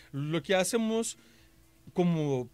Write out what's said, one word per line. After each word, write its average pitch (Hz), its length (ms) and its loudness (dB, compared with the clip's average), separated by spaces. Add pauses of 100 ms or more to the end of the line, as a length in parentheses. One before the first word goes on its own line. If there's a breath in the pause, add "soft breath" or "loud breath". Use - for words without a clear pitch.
(120 loud breath)
Lo 151 300 -2
que 196 140 0
hacemos 226 600 0 (760 loud breath)
como 151 600 0